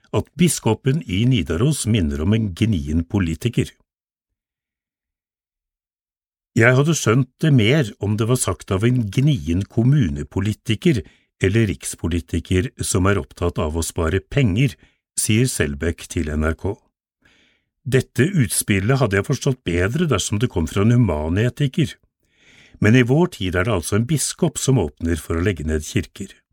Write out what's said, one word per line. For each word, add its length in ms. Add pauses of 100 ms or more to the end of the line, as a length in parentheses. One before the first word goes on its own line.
(120)
at 240
biskopen 680
i 200
Nidaros 600
minner 380
om 100
en 220
gnien 500
politiker. 640 (2750)
"Jeg 200
hadde 220
skjønt 320 (100)
det 140
mer 460
om 180
det 100
var 140
sagt 300
av 120
en 280
gnien 500
kommunepolitiker 1400 (400)
eller 240
rikspolitiker 1040 (100)
som 240
er 160
opptatt 380
av 180
å 80
spare 340
penger", 560 (440)
sier 280
Selbekk 640
til 220
N 100
R 120
K. 180 (1120)
"Dette 400
utspillet 720
hadde 220
jeg 80
forstått 360
bedre 460
dersom 300
det 100
kom 160
fra 160
en 140
humanetiker. 1000 (880)
Men 160
i 80
vår 240
tid 240
er 80
det 80
altså 240
en 120
biskop 520
som 200
åpner 360
for 240
å 40
legge 240
ned 160
kirker." 500 (200)